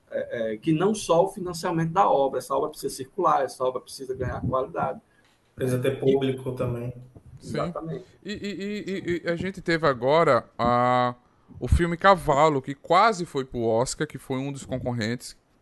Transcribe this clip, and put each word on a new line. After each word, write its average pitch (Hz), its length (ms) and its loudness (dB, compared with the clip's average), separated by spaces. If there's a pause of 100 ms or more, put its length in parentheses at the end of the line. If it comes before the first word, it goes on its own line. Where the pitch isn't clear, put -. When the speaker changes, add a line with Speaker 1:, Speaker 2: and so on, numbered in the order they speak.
(100)
Speaker 1:
é, 117 440 -4
é, - 20 -8
que 160 160 -2
não 185 220 2
só 175 300 2
o - 40 0
financiamento 170 640 -4
da 202 160 4
obra. 139 300 2
Essa 135 180 -4
obra 147 140 -2
precisa 135 240 -8
circular, 147 500 0
essa 127 180 -6
obra 127 180 -2
precisa 131 340 -12
ganhar 123 260 -6
qualidade. 131 600 -4 (540)
Speaker 2:
Precisa 127 240 -2
ter 131 200 -2
público 135 540 0
também. 123 400 -6 (480)
Speaker 3:
Sim. - 180 -8
Speaker 1:
Exatamente. 160 460 -6 (200)
Speaker 3:
E, 196 80 -8
e, 202 40 -10
e, 196 540 -8
e, 175 340 -4
e - 40 -6
a 170 80 -2
gente 180 240 -6
teve 160 260 0
agora 139 640 4 (100)
a, 123 560 2 (440)
o - 80 -6
filme 170 300 2
Cavalo, 156 640 6
que 139 120 -8
quase 185 500 4
foi 135 200 -4
pro 127 180 -6
Oscar, 117 440 0
que 135 120 -10
foi 131 200 -6
um 139 140 -6
dos 135 120 -12
concorrentes, 120 720 -4 (260)